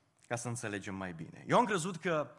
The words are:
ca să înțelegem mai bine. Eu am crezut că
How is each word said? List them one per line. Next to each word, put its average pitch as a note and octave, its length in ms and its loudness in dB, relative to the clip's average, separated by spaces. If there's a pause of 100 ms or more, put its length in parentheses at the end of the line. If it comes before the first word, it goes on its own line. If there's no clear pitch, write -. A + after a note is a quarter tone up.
(260)
ca A#2+ 100 -2
să B2 120 -4
înțelegem G#2 460 -2
mai F#2+ 180 -2
bine. D#2+ 360 -12
Eu E3+ 100 8
am B3 60 8
crezut F#3+ 320 0
că D#3 420 0